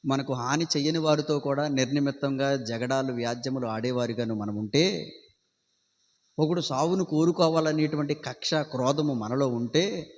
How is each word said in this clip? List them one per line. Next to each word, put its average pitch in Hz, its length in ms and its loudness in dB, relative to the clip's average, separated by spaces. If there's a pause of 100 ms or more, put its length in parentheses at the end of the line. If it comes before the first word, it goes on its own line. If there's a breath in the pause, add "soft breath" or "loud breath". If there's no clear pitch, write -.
మనకు 135 260 0
హాని 131 320 0 (120)
చెయ్యని 156 220 0
వారితో 151 400 2
కూడా 143 300 0
నిర్నిమిత్తంగా 139 880 0
జగడాలు, 123 560 -2
వ్యాజ్యములు 123 540 -2
ఆడేవారుగాను 117 680 -2
మనం 104 220 -4
ఉంటే, 110 560 0 (1300)
ఒకడు 160 220 2
సావును 165 440 0
కోరుకోవాలనేటువంటి 156 1080 2
కక్ష, - 400 -6
క్రోధము 143 600 0
మనలో 123 340 0
ఉంటే 156 680 -2